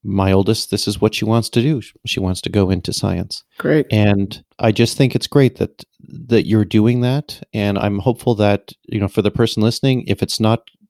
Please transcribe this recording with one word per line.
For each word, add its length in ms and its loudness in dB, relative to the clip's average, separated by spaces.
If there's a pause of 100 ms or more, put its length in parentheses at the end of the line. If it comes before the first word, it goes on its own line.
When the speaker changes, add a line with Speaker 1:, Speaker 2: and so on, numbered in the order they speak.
Speaker 1:
my 260 0
oldest, 400 0
this 160 -4
is 140 -4
what 140 2
she 100 -6
wants 260 0
to 120 0
do. 180 0
Sh-, 140 -16 (120)
she 140 -4
wants 220 -2
to 60 -10
go 220 2
into 220 -2
science. 500 -4 (160)
Speaker 2:
Great. 320 0
Speaker 1:
And 540 0 (160)
I 100 2
just 260 0
think 200 2
it's 100 -4
great 300 2
that, 280 -6 (440)
that 180 2
you're 180 2
doing 360 2
that. 420 -4 (100)
And 260 -2
I'm 200 -2
hopeful 380 0
that, 360 0 (120)
you 160 -4
know, 80 0
for 140 0
the 80 0
person 320 0
listening, 440 0
if 160 -2
it's 160 -4
not 320 0 (200)